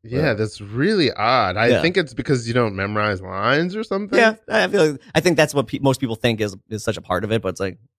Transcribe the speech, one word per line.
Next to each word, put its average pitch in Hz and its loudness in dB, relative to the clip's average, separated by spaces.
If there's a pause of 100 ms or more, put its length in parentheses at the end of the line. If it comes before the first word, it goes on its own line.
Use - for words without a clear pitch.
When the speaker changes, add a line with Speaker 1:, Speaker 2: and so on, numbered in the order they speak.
Speaker 1:
Yeah, 131 0
Speaker 2:
But 98 -2
Speaker 1:
that's 107 -4
really 139 0
odd. 107 0
I 113 2
Speaker 2:
Yeah. 120 4
Speaker 1:
think 175 2
it's 160 -2
because 123 -2
you 117 -4
don't 117 2
memorize 104 -2
lines 120 -2
or 220 -6
something. 202 -2
Speaker 2:
Yeah, 220 4 (120)
I 214 0
feel 180 2
like, 135 -10 (120)
I 160 4
think 175 2
that's 151 4
what 139 0
pe-, - -6
most 135 2
people 113 -2
think 113 0
is, 104 -2 (140)
is 107 -8
such 107 -2
a - -12
part 92 -4
of 104 -4
it, 110 0
but 98 -2
it's 90 -10
like 95 -4 (220)